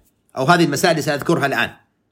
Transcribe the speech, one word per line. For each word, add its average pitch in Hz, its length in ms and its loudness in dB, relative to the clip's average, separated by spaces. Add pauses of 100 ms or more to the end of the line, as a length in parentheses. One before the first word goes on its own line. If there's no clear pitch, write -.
(380)
أو 131 80 -2
هذه 170 180 4
المسائل 151 400 0
سأذكرها 151 420 -2
الآن. 117 240 -2 (420)